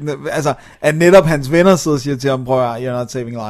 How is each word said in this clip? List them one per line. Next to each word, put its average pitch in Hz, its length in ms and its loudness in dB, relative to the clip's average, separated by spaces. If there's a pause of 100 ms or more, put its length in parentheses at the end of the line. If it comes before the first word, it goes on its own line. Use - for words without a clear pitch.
(300)
altså, 143 240 -2 (260)
at 151 160 0
netop 175 300 6
hans 143 260 -2
venner 175 240 4
sidder 151 200 -2
og 139 40 -4
siger 139 160 -4
til 135 140 -2
ham, 131 140 -4
"Prøv 127 180 0
at 117 180 -4
høre, 127 140 -6
you're 123 40 -4
not 120 120 -6
saving 120 260 -8 (140)